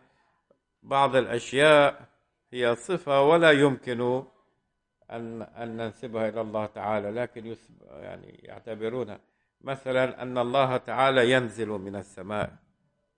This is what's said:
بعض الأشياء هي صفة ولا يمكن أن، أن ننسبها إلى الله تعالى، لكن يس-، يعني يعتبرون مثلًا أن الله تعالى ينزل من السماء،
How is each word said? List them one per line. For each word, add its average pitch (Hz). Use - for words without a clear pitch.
بعض 135
الأشياء 135
هي 120
صفة 143
ولا 160
يمكن 127
أن، 113
أن 113
ننسبها 113
إلى 110
الله 107
تعالى، 104
لكن 120
يس-، 113
يعني 92
يعتبرون 110
مثلًا 131
أن 123
الله 127
تعالى 127
ينزل 113
من 101
السماء، 98